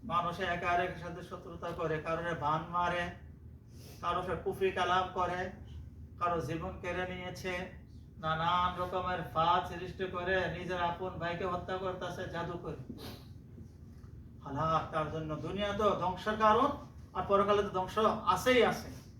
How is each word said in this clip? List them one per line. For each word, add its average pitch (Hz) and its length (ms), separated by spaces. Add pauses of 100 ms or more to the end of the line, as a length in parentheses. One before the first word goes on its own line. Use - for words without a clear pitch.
মানুষে 170 380
একে 175 240
আরেকের 180 320
সাথে 170 240
শত্রুতা 170 480
করে, 160 280
কারোর 165 420
বান 160 320
মারে, 175 520 (760)
কারো 175 220
সে 180 220
কুফরি 190 260
কালাম 180 440
করে, 180 360 (680)
কারো 170 220
জীবন 165 400
কেড়ে 180 340
নিয়েছে, 180 560 (480)
নানান 170 640
রকমের 180 360 (160)
ফাঁদ 175 440
সৃষ্টি 185 260
করে 180 540
নিজের 180 240
আপন 175 280
ভাইকে 170 340
হত্যা 180 320
করতেছে 180 560
জাদু 170 200
করে। 160 240 (1700)
হালাক 156 500
তার 151 180
জন্য। 156 240
দুনিয়া 196 360
তো 202 280
ধ্বংসের 185 380
কারণ, 220 300 (460)
আর 190 140
পরকালে 202 340
তো 202 60
ধ্বংস 185 300 (280)
আছেই 247 380
আছে। - 400 (160)